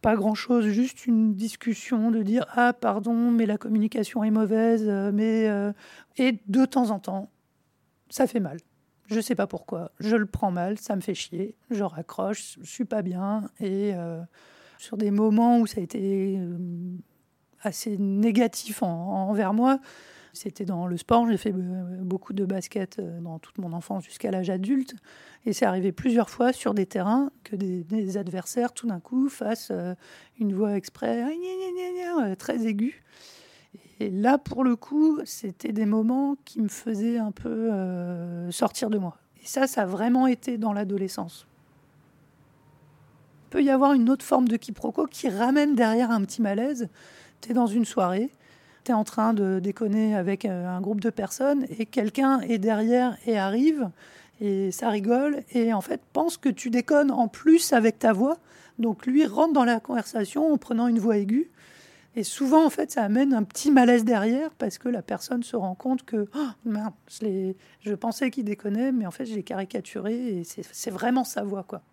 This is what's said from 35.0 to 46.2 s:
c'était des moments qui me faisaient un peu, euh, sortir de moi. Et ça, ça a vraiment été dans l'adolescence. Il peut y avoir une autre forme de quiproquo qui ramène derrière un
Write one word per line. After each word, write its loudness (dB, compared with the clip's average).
c'était -8
des 0
moments 0
qui -8
me 0
faisaient -4
un -4
peu, -4
euh, -6
sortir -2
de 0
moi. -4
Et -20
ça, 0
ça -2
a 0
vraiment 2
été 0
dans -2
l'adolescence. -4
Il -20
peut 4
y 4
avoir 6
une 6
autre 2
forme 4
de 2
quiproquo -4
qui -6
ramène 2
derrière 2
un 2